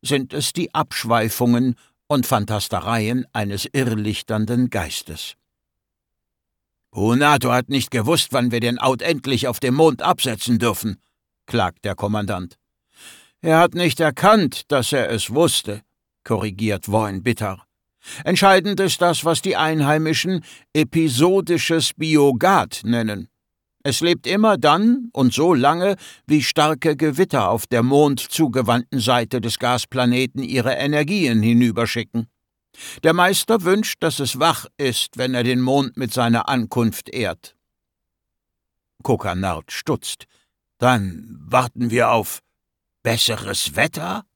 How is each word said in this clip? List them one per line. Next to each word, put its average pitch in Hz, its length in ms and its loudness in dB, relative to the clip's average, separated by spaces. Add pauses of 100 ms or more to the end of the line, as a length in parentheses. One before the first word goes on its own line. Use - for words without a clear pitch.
sind 135 320 -4
es - 180 -4
die - 220 -6
Abschweifungen 120 1000 0 (320)
und 135 200 0
Fantastereien 107 1040 -2
eines 101 400 -6
irrlichternden 113 960 -2
Geistes. 80 680 -8 (1600)
Unato 123 600 2
hat 127 200 0
nicht 135 200 -2
gewusst, 120 420 0
wann 123 180 0
wir 117 100 -2
den 120 180 -2
Aud 131 220 0
endlich 139 480 -2
auf 120 100 -6
dem 123 140 0
Mond 147 300 4
absetzen 120 560 -2
dürfen, 107 420 -2 (460)
klagt 98 400 -2
der 98 80 -4
Kommandant. 101 640 -4 (840)
Er 160 180 4
hat 170 160 4
nicht 170 240 0
erkannt, 170 720 2
dass 131 220 0
er 127 180 0
es 113 200 -4
wusste, 120 500 0 (420)
korrigiert 101 680 -4
Voin 101 300 0
bitter. 107 440 -4 (580)
Entscheidend 190 540 4
ist 190 240 0
das, 175 220 2
was 165 180 0
die 190 140 -2
Einheimischen 156 880 0 (300)
episodisches 160 1200 2
Biogat 147 880 2
nennen. 110 440 -2 (540)
Es 135 180 -2
lebt 170 280 0
immer 202 300 2
dann 214 540 2
und 127 200 2
so 165 220 4
lange, 165 420 2 (300)
wie 147 160 4
starke 151 520 0
Gewitter 143 540 0
auf 110 180 -2
der 117 160 0
mondzugewandten 127 1160 0
Seite 123 400 0
des 110 180 -6
Gasplaneten 123 880 -2
ihre 123 300 0
Energien 147 680 0
hinüberschicken. 117 880 0 (760)
Der 160 100 4
Meister 185 520 2
wünscht, 202 380 0
dass 160 180 -2
es 131 180 -4
wach 156 280 0 (100)
ist, - 420 -4
wenn 127 160 -2
er 123 80 0
den 123 180 2
Mond 131 360 0
mit 123 180 -6
seiner 117 340 2
Ankunft 117 640 -2
ehrt. - 460 -8 (1500)
Kokanart 92 680 -4
stutzt. - 540 -6 (520)
Dann 101 640 -2
warten 120 460 -2
wir 117 220 2
auf 110 280 -2 (640)
besseres 110 720 -2
Wetter? 175 480 -4 (120)